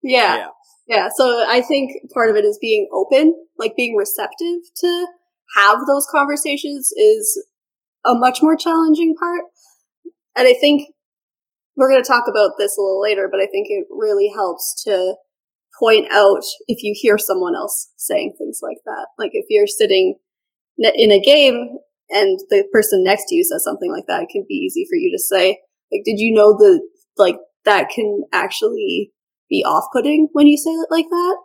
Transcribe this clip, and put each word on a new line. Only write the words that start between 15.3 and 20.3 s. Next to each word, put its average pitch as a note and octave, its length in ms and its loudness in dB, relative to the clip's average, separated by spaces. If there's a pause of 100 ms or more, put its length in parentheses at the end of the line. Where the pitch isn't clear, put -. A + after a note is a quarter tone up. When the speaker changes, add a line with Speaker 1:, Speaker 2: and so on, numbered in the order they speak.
Speaker 1:
point A3 320 4
out G3 320 4 (240)
if - 160 -6
you G#3 120 -4
hear G#3 220 2
someone F#3 380 -4
else - 400 -8
saying - 420 -6
things - 240 -12
like - 240 -10
that. - 220 -12 (100)
Like, - 160 -8
if G3+ 140 -6
you're G#3 180 2
sitting G3 520 0 (600)